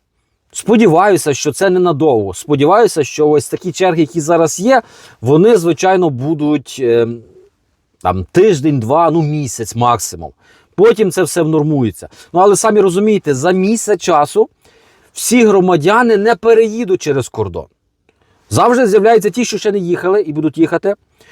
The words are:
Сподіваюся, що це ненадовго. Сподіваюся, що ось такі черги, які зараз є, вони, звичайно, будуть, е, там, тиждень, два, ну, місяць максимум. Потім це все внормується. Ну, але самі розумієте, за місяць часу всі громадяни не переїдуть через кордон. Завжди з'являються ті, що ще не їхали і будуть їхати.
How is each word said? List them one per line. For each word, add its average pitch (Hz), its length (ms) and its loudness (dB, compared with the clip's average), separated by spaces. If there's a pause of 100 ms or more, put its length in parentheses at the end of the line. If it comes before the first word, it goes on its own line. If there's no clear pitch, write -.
(540)
Сподіваюся, 185 800 2
що 147 180 -6
це 190 180 -2
ненадовго. 151 640 0
Сподіваюся, 151 720 0
що 151 240 -2
ось 147 200 0
такі 165 240 -8
черги, 175 280 -2
які 160 200 -2
зараз 165 400 0
є, 247 220 2 (380)
вони, 165 360 4
звичайно, 180 540 0
будуть, 147 680 -4
е, 117 280 2 (920)
там, 90 300 -4
тиждень, 156 480 2
два, 151 300 0
ну, 160 120 0
місяць 147 520 -8
максимум. 113 580 -2 (420)
Потім 214 360 2
це 185 120 -2
все 170 200 -2
внормується. 147 640 -2 (240)
Ну, 170 80 0
але 202 160 4
самі 214 240 2
розумієте, 190 540 0
за 143 160 -2
місяць 196 500 -2
часу 175 480 0 (640)
всі 233 340 2
громадяни 196 680 2
не 214 180 0
переїдуть 220 680 0
через 139 260 -4
кордон. 87 380 -8 (840)
Завжди 233 360 2
з'являються 208 440 2
ті, 240 140 -4
що 208 140 -6
ще 208 140 -4
не 202 60 -2
їхали 180 440 -2
і 156 100 -6
будуть 156 260 -4
їхати. 170 360 0 (380)